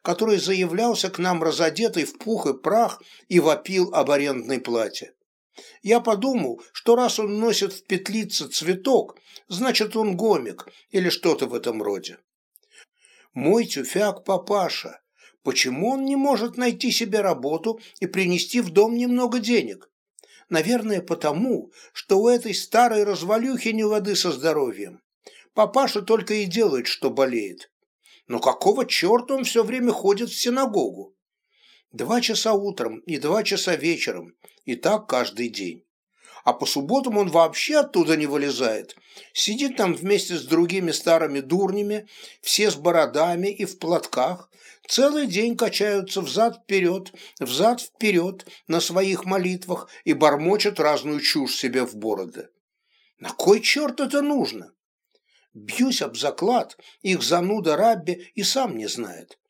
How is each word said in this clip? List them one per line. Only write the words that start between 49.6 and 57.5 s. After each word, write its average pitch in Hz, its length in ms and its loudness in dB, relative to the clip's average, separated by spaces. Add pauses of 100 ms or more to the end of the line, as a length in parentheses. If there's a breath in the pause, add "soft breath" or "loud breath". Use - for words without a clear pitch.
и 151 100 2
бормочут 156 680 2
разную 147 400 0
чушь 143 360 -2
себе 123 300 0
в 120 100 -10
бороды. 98 540 -6 (680)
На - 140 -12
кой 208 300 4
чёрт 277 380 0
это 285 220 0
нужно? 247 500 -2 (840)
Бьюсь 107 480 -2
об 131 140 -6
заклад, 170 600 0 (240 loud breath)
их 185 200 0
зануда 175 540 2